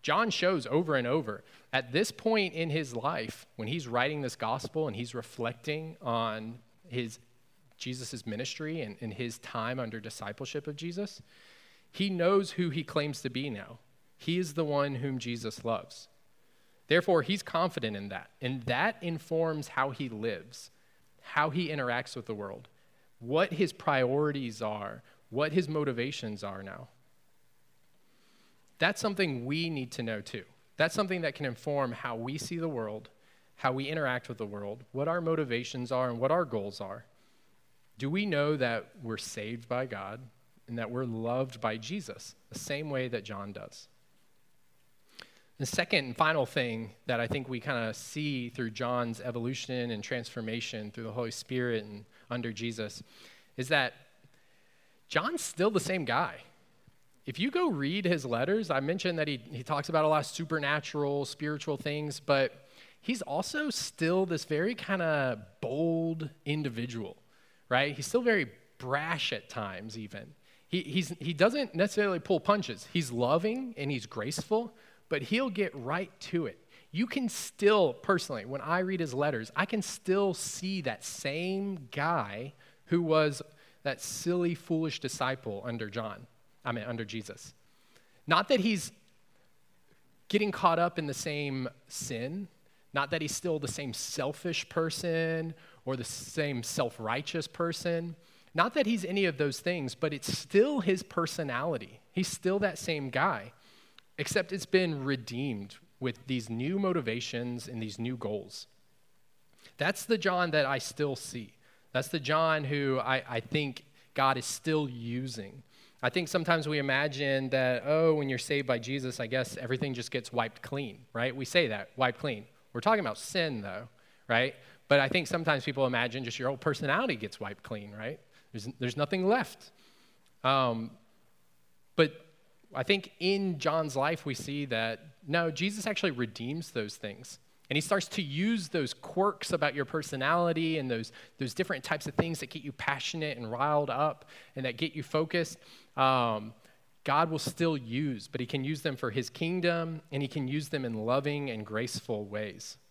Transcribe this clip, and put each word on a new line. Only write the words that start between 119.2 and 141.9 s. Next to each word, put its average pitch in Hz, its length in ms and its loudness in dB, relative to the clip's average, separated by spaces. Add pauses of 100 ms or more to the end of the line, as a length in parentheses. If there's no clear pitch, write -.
I 117 60 -2
guess 127 300 -2
everything 127 380 0
just 120 160 -6
gets 120 220 -4
wiped 113 280 0
clean, 135 380 -6 (160)
right? 123 200 0
We 135 120 -4
say 165 220 4
that, 101 280 -4
"Wiped 127 220 4
clean." 117 260 -4 (300)
We're 120 60 0
talking 214 200 6
about 113 160 -2
sin, 151 460 -2
though, 101 260 -8 (400)
right? 123 260 4 (340)
But 143 120 8
I 135 80 4
think 170 180 2
sometimes 160 380 2
people 135 220 2
imagine 123 380 0
just 117 140 -6
your 127 100 0
whole 139 100 -2
personality 139 580 2
gets 107 240 -8
wiped 101 220 -8
clean, 104 300 -8
right? 110 280 -8 (320)
There's, 113 160 -8 (100)
there's 123 200 -2
nothing 185 280 2
left. - 460 0 (720)
Um, 123 460 2 (1080)
but 156 160 4 (640)
I 131 80 0
think 196 380 2
in 190 380 2
John's 151 380 2
life, 151 300 2
we 135 80 -2
see 143 320 -4
that, 113 340 0 (260)
no, 165 240 2
Jesus 202 360 -2
actually 196 240 0
redeems 123 640 -4
those 107 240 -4
things. - 420 -10 (300)
And 139 80 0
he 151 40 4
starts 196 280 2
to - 140 -2
use 175 460 0
those 147 260 0
quirks - 580 0
about 147 220 2
your 139 100 0
personality 160 920 2
and 131 120 0
those, 113 200 -2 (280)
those 123 160 -2
different 175 280 -2
types 147 240 -2